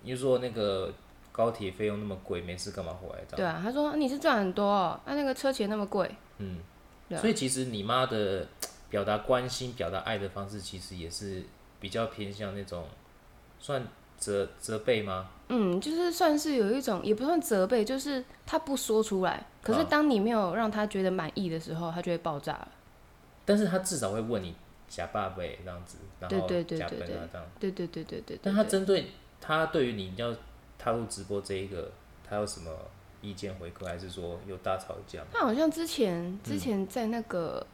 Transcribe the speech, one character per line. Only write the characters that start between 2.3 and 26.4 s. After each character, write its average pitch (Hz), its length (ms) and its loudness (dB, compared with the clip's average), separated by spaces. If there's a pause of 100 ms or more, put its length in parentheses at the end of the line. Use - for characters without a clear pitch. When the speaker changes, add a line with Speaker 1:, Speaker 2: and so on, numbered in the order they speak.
Speaker 1:
没 87 140 -6
事 98 160 -8
干 95 140 -6
嘛 82 80 -6
回 90 160 -10
来 - 180 -10
这 - 80 -10
样？ - 20 -4
Speaker 2:
对 196 80 0
啊， 165 160 -2
他 214 100 -2
说 294 260 0
，“你 294 100 4
是 277 120 -2
赚 277 180 6
很 190 160 2
多 208 120 2
哦， 196 380 4
啊， 277 120 -4
那 294 80 0
个 269 100 2
车 269 180 0
钱 220 160 0
那 214 80 0
么 208 100 0
贵。” 196 240 0 (280)
Speaker 1:
嗯。 92 220 -6 (500)
Speaker 2:
对 165 80 -4
啊。 - 40 -2
Speaker 1:
所 226 80 4
以 226 40 4
其 135 160 0
实 127 160 0
你 110 180 -4
妈 127 220 4
的 101 420 2 (420)
表 101 140 2
达 107 140 4
关 123 320 2
心、 123 240 -4
表 87 160 -2
达 92 100 -2
爱 110 200 -2
的 98 100 -4
方 98 200 -6
式， 104 120 -8
其 90 180 -10
实 90 160 -12
也 82 140 -6
是 95 340 -6 (360)
比 98 100 -8
较 113 160 0
偏 101 260 -6
向 101 240 -6
那 101 80 -6
种 87 220 -8 (760)
算 131 260 -4 (320)
责-， 101 300 0 (120)
责 110 200 -4
备 113 220 2
吗？ 95 260 -2 (220)
Speaker 2:
嗯， 202 320 2
就 302 100 -4
是 349 200 2
算 330 260 6
是 302 180 0
有 208 160 6
一 269 100 2
种， 208 220 0
也 208 100 4
不 240 120 2
算 330 160 6
责 190 260 4
备， 226 160 4
就 262 160 0
是 269 240 -2 (220)
她 320 120 0
不 277 200 0
说 220 260 4
出 190 220 2
来， - 200 0 (160)
可 226 120 2
是 320 100 6
当 302 260 6
你 220 100 6
没 214 100 4
有 196 260 2
让 220 160 2
她 214 160 0
觉 196 160 0
得 185 80 4
满 170 220 0
意 190 160 0
的 165 100 -2
时 160 140 -6
候， 165 140 -2
Speaker 1:
啊。 165 60 -4
Speaker 2:
她 175 80 -4
就 175 100 0
会 170 80 2
爆 156 200 -2
炸 151 140 -4
了。 - 140 -8 (800)
Speaker 1:
但 208 120 6
是 208 80 4
他 185 140 4
至 185 180 -2
少 101 140 2
会 110 100 0
问 110 220 0
你 85 120 -8 (320)
假 85 200 -6
爸 98 220 -2
爸 92 80 -8
这 87 320 -6
样 87 160 -10
子， - 120 -18 (220)
然 - 100 -8
后 185 180 0